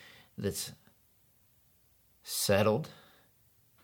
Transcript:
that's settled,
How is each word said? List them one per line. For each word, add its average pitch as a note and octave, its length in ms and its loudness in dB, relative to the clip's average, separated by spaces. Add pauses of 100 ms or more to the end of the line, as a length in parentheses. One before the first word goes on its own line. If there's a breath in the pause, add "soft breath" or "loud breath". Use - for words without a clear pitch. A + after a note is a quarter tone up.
(360 soft breath)
that's - 360 -6 (1500)
settled, G#2+ 640 2 (960 soft breath)